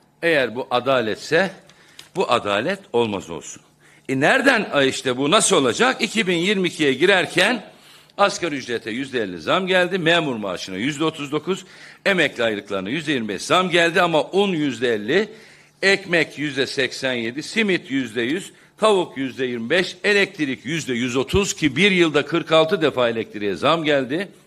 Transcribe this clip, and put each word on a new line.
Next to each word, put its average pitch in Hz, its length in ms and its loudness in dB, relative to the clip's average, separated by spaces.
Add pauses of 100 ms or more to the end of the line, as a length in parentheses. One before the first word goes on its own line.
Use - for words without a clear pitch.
(220)
Eğer 139 340 2
bu 127 140 -6
adaletse, 123 800 0 (640)
bu 180 140 0
adalet 120 500 0 (120)
olmaz 104 380 0
olsun. - 320 -14 (460)
E 135 120 -2
nereden, 233 540 2
e 135 140 4
işte 127 280 -2
bu 139 140 0
nasıl 190 260 4
olacak? 165 460 2
İki 214 240 -2
bin 180 100 0
yirmi 185 320 0
ikiye 147 240 0
girerken 185 720 2 (540)
asgari 175 380 0
ücrete 113 340 -6
yüzde 123 320 -4
elli 90 180 -6
zam 156 260 0
geldi, 180 320 2
memur 160 380 2
maaşına 95 400 -6
yüzde 139 280 -4
otuz 147 280 -6
dokuz, 175 320 -4 (420)
emekli 160 380 2
aylıklarına 101 440 -2
yüzde 151 240 -4
yirmi 117 160 -2
beş 95 140 -6
zam 180 280 2
geldi 170 320 4
ama 165 220 2
un 202 240 0
yüzde 127 460 0
elli, 139 340 0 (540)
ekmek 180 560 2
yüzde 135 280 -2
seksen 131 460 -4
yedi, 120 300 -6
simit 196 480 -2
yüzde 120 320 -2
yüz, 151 300 -4 (240)
tavuk 175 400 2
yüzde 131 280 -6
yirmi 120 260 -4
beş, 180 340 0
elektrik 185 600 0
yüzde 131 300 -4
yüz 120 220 -2
otuz 185 380 0
ki 139 220 0
bir 190 140 4
yılda 160 360 2
kırk 165 260 -2
altı 160 300 4
defa 123 260 2
elektriğe 104 460 -4
zam 151 300 0
geldi, 147 440 0 (180)